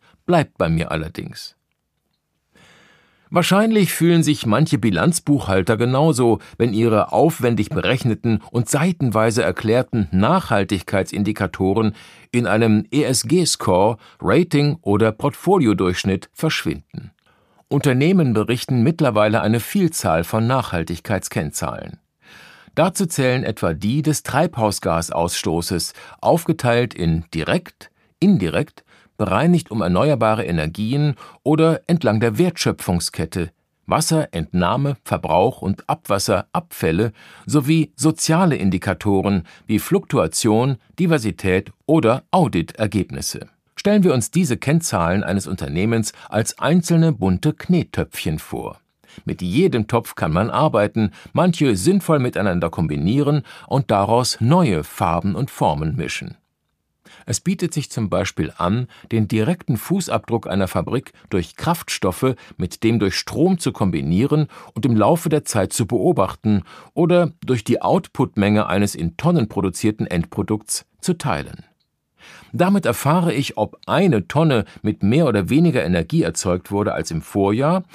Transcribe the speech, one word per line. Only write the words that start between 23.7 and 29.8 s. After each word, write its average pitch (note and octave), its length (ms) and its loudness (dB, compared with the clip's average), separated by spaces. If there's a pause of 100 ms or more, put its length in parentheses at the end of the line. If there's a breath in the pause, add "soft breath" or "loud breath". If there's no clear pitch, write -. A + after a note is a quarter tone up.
die A#2 300 -2
des D3+ 180 0
Treibhausgasausstoßes, F2 1700 -2 (280 loud breath)
aufgeteilt B2 720 0
in E2 400 -2
direkt, E2+ 560 -4 (300)
indirekt, G#2 640 0 (340 soft breath)
bereinigt C#3+ 540 2
um G#2+ 100 -4